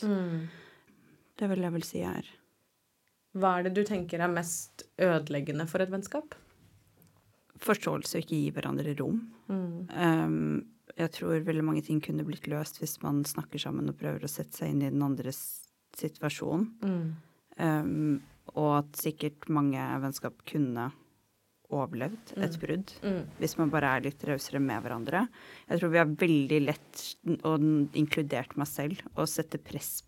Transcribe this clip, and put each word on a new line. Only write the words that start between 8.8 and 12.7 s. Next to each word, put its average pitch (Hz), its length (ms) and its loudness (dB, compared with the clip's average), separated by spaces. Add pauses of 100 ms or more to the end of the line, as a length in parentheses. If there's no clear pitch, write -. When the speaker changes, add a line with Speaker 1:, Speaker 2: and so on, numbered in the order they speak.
Speaker 2:
rom. 143 200 0 (280)
Speaker 1:
Mm. 180 420 -4
Speaker 2:
Ehm, 160 760 2 (320)
jeg 165 180 -2
tror 165 300 0
veldig 160 200 0
mange 156 200 0
ting 151 160 2
kunne 151 260 -2
blitt 147 240 -8
løst 151 300 -4